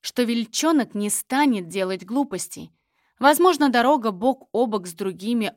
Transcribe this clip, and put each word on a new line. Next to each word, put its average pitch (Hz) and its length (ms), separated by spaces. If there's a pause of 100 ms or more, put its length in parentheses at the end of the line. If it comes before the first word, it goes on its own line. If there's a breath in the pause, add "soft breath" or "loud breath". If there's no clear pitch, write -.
что - 220
Вельчонок 233 680
не 208 160
станет 240 600
делать 185 360
глупостей. 214 680 (460)
Возможно, 294 520
дорога 240 420
бок 226 400
о 240 160
бок 208 180
с 175 80
другими 196 640